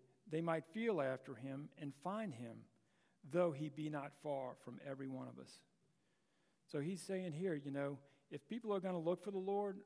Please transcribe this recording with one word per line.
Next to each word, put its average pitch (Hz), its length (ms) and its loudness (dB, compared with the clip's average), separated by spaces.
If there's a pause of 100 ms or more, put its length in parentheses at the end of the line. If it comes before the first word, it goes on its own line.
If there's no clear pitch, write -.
(280)
they 156 120 2
might 165 260 4
feel 220 340 4
after 131 360 0
him 135 320 -6 (100)
and 143 160 -4
find 202 400 -2
him, 113 300 -8 (640)
though 170 220 6
he 147 160 -2
be 151 200 -2
not 143 240 -2 (100)
far 135 340 0
from - 280 -10
every 135 240 -4
one 127 200 -4
of 123 100 -12
us." - 240 -14 (1040)
So 151 140 -2
he's 175 200 -2
saying 185 320 -2
here, 170 220 0
you 143 160 -2
know, 139 280 0 (340)
if 147 160 -8
people 214 260 0
are 190 60 4
gonna 180 180 2
look 175 240 2
for 208 80 -4
the 196 80 0
Lord, 196 480 2